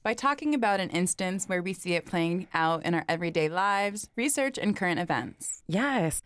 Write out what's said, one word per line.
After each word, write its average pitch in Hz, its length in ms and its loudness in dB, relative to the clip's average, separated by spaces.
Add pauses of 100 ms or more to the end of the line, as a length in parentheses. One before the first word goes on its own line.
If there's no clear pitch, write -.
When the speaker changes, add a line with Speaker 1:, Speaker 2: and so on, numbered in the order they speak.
Speaker 1:
by 220 100 0
talking 285 400 0
about 208 280 2
an 180 80 -2
instance 185 580 0
where 185 160 0
we 190 80 -2
see 180 220 -2
it 165 120 0
playing 170 480 0
out 165 320 2
in 175 100 0
our 160 120 -2
everyday 165 400 0
lives, 202 720 0
research, 269 400 0
and 202 180 0
current 175 240 0
events. - 680 -4
Speaker 2:
Yes. 202 600 0